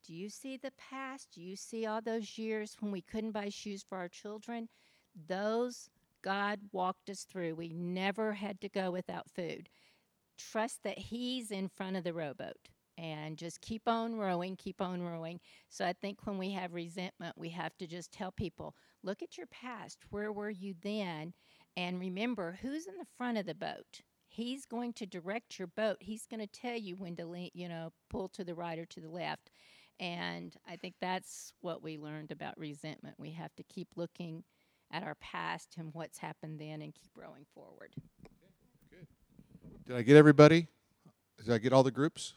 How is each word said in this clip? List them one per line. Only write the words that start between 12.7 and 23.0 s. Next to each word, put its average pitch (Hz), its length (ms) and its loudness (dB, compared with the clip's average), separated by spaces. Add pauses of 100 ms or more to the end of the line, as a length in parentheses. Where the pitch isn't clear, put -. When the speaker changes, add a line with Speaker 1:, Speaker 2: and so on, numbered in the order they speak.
Speaker 1:
And 156 400 -6
just 165 240 -10
keep 220 280 -4
on 226 260 0
rowing, 190 400 0
keep - 260 -10
on 180 220 -2
rowing. 170 380 -6 (280)
So - 160 -4
I 180 80 2
think - 340 -8
when 196 120 -2
we 190 140 -2
have 180 220 -4
resentment, 170 640 -8
we 165 140 -8
have 165 280 -6
to 175 100 -8
just 170 240 -10
tell 190 200 -6
people, 160 440 -6 (260)
"Look 208 200 -6
at - 140 -14
your 349 120 -12
past. - 600 -12
Where 208 220 -4
were 208 180 -4
you 196 240 -8
then?" 180 600 -4 (420)
And 180 220 -2
remember, 190 540 -2 (100)
who's 302 240 -4
in 381 120 -12
the 302 60 -12 (120)